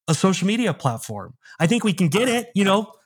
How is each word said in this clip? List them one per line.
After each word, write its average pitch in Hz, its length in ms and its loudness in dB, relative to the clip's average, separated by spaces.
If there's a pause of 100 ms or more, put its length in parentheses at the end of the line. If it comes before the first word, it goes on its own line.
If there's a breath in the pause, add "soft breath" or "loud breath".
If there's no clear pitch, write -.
a 165 80 0
social 185 320 0
media 220 280 0
platform. 113 580 -8 (260 loud breath)
I 160 80 2
think 226 160 2
we 214 120 2
can 170 140 2
get 214 200 0
it, 240 260 -2
you 202 80 2
know, 196 300 2 (140)